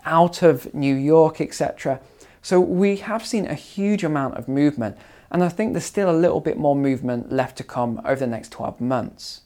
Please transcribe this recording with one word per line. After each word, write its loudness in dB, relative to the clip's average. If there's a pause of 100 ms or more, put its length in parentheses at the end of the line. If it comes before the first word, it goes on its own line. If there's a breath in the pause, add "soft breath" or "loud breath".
out 2
of 4
New 0
York, 4
et -4
cetera. -4 (420 soft breath)
So 4
we 2
have -6
seen -2
a -6
huge -2
amount -2
of -8
movement, 0 (360 loud breath)
and 2
I 2
think -4
there's -4
still 0
a 4
little 2
bit -4
more 2
movement -2
left -2
to -12
come -4
over -2
the -2
next -8
twelve -8
months. -6